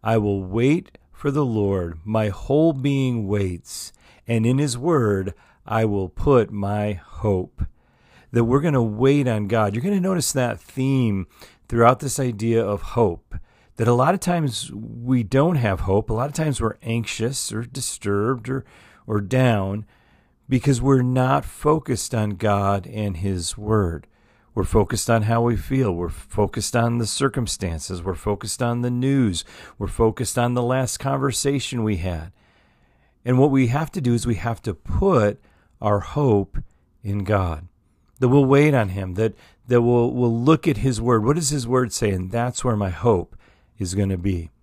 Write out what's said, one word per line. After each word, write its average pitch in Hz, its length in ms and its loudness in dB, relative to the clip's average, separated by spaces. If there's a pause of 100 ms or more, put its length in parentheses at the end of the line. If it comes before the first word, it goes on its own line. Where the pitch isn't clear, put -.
"I 113 140 2
will 101 260 0
wait 123 540 0 (140)
for - 180 -4
the 143 160 0
Lord, 98 580 -2
my 110 260 0
whole 151 440 2
being 131 540 0
waits, 95 680 -4 (340)
and 117 160 2
in 123 140 4
His 139 180 0
word 117 600 0 (320)
I 113 180 0
will 101 240 -2
put 127 420 2
my 104 420 -4
hope." - 720 -4 (680)
That 117 140 2
we're 127 140 4
gonna 143 220 2
wait 123 460 2
on 107 200 -2
God. 104 280 0
You're 120 80 -4
gonna 202 160 0
notice 185 340 -2
that 120 260 -2
theme 127 680 -2 (420)
throughout 117 300 6
this 139 200 -6
idea 113 460 0
of 101 160 -2
hope, - 540 -2 (400)
that 110 120 0
a 120 60 6
lot 135 220 2
of 190 40 -4
times 151 540 -2
we 117 480 -2
don't 139 360 2
have 104 240 0
hope. 98 280 0
A - 40 0
lot 117 140 -2
of 147 60 -10
times 151 260 -2
we're 113 220 -2
anxious 117 680 -4
or 113 100 -6
disturbed 120 880 -4
or, 131 160 -6 (400)
or 104 160 -2
down 107 640 0 (640)
because 127 320 2
we're 131 220 4
not 127 420 0
focused 147 680 -2
on 107 160 0
God 101 560 0
and 104 300 -4
His 92 420 -4
Word. 101 480 0 (480)
We're 98 80 0
focused 107 460 0
on 113 140 4
how 117 200 0
we 120 120 2
feel. 123 380 -2
We're 85 160 -4
focused - 680 -4
on 117 220 2
the 117 80 -2
circumstances. 95 960 -4
We're 90 140 -4
focused 104 480 -6
on 120 180 -2
the 123 80 -2
news. 123 560 0 (320)
We're 101 100 -4
focused - 520 0
on 120 160 0
the 123 80 0
last 127 340 0
conversation 135 840 -2
we 107 140 0
had. 85 340 -6 (960)
And 127 120 4
what 143 100 6
we 135 180 4
have 143 260 -2
to - 80 -6
do 123 120 2
is 120 140 -2
we 120 80 0
have 101 260 -6
to 101 140 -6
put 127 640 2 (400)
our 104 180 2
hope 107 600 0 (440)
in 101 200 -4
God, 90 440 -2 (520)
that 127 100 4
we'll 139 160 6
wait 143 300 4
on 107 140 2
Him, 92 260 -6
that, 107 180 0 (340)
that 120 140 4
we'll, 120 300 4
we'll 120 280 0
look 147 280 4
at 135 100 2
His 113 240 -2
Word. 117 240 2
What 143 100 4
does 160 140 -2
His 135 180 -4
Word 123 240 0
say? 107 200 -2
And 92 180 -4
that's 117 340 -4
where 120 120 0
my 98 160 -2
hope 95 440 0 (440)
is 92 160 -4
gonna 98 240 0
be. 87 320 -4 (120)